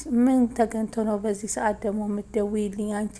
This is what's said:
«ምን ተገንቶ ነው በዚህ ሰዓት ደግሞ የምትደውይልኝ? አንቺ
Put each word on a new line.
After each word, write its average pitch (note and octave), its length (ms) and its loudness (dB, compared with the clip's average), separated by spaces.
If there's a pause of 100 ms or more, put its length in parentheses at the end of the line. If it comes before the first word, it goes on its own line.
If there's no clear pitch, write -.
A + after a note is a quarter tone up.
(160)
«ምን B3+ 240 6 (100)
ተገንቶ A3 540 0
ነው G#3+ 140 0
በዚህ G3+ 320 -4
ሰዓት G#3+ 300 0
ደግሞ G#3 240 -2
የምትደውይልኝ? G#3 880 -2
አንቺ G#3 280 -4